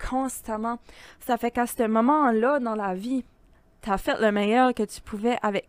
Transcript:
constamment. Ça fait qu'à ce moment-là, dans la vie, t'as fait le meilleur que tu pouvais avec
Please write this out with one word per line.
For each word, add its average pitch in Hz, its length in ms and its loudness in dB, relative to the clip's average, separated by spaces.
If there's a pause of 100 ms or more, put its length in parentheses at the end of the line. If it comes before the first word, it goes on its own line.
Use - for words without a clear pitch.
constamment. 240 680 -4 (400)
Ça 240 180 0
fait 233 140 -2
qu'à 240 160 0
ce - 160 -2
moment-là, 240 800 4
dans 226 160 -4
la 196 180 -4
vie, 240 300 -4 (560)
t'as 196 180 -2
fait - 220 -2
le 220 100 4
meilleur 226 440 2
que 214 100 -2
tu - 160 -12
pouvais 220 420 -4
avec 202 260 -2